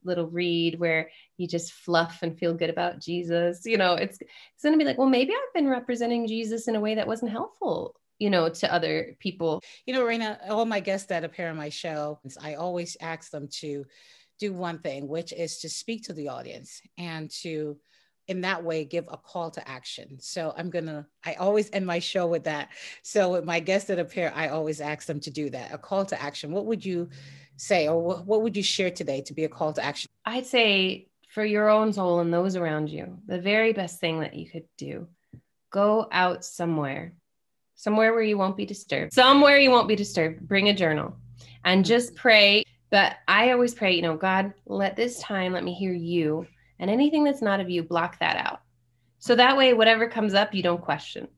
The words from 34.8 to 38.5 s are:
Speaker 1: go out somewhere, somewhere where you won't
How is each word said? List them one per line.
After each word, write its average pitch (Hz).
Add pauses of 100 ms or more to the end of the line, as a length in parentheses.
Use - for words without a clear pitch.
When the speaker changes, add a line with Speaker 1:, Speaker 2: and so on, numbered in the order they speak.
Speaker 1:
go 214
out 180
somewhere, 165 (600)
somewhere 220
where 226
you 214
won't 190